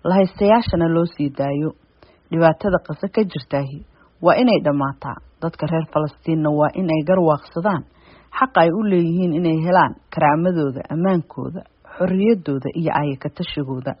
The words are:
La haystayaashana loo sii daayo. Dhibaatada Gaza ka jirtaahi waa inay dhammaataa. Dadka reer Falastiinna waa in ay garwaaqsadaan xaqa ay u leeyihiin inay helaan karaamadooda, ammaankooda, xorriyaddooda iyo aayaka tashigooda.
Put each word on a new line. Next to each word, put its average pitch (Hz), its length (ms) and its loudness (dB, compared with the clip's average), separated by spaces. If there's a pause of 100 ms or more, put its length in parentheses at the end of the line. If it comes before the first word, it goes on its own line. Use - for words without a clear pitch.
La 175 100 2
haystayaashana 196 720 2
loo 165 180 2
sii 151 240 -4
daayo. 143 400 -4 (560)
Dhibaatada 165 540 2
Gaza - 280 -8
ka 220 160 -2
jirtaahi 139 540 -6 (440)
waa 165 140 4
inay 233 240 4
dhammaataa. 139 560 -2 (200)
Dadka - 300 -6
reer 160 220 -2
Falastiinna 151 640 -2
waa 147 200 2
in 185 160 -4
ay 160 160 0
garwaaqsadaan 170 800 0 (500)
xaqa 262 260 2
ay 170 100 6
u 185 120 -2
leeyihiin 180 520 0
inay 160 240 0
helaan 165 360 2 (160)
karaamadooda, 160 760 0
ammaankooda, 170 760 -4 (280)
xorriyaddooda 180 840 0
iyo 160 200 -4
aayaka 147 380 -4
tashigooda. 131 720 -8